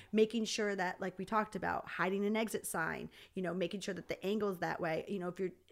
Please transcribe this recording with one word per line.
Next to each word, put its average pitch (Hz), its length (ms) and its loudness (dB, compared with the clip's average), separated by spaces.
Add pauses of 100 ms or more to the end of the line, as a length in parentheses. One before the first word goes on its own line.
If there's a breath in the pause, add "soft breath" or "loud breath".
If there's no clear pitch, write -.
(120)
making 220 340 6
sure 208 280 0
that, 185 260 -2
like 185 180 -2
we 190 80 -4
talked 214 280 2
about, 175 320 0
hiding 190 380 0
an 208 120 4
exit 226 300 0
sign, 160 420 -2 (260 loud breath)
you 185 80 -2
know, 170 120 0
making 180 260 0
sure 185 140 -4
that 165 140 -8
the - 180 -6
angle's 202 320 0
that 165 220 -2
way, 165 260 0
you 190 140 -2
know, 175 80 -2
if 180 100 -6
you're, 185 120 -2 (220)